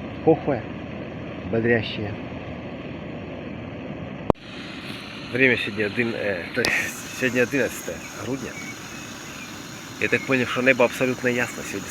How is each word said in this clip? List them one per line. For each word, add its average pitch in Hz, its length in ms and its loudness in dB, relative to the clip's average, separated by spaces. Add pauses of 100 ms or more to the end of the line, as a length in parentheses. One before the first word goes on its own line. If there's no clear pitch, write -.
(260)
кохве, 151 360 6 (920)
бодрящее. 113 600 2 (3250)
Время 123 240 8
сегодня 107 280 0
один, 113 280 2
э, 92 300 0 (120)
то 123 60 2
есть - 100 6 (480)
сегодня 123 240 4
одиннадцатое 113 520 0 (280)
грудня. 123 280 -4 (1500)
Я 107 60 2
так - 140 4
понял, 127 260 4
что 127 140 0
небо 127 240 8
абсолютно 127 440 2
ясно, 123 400 0
сегодня 98 220 -6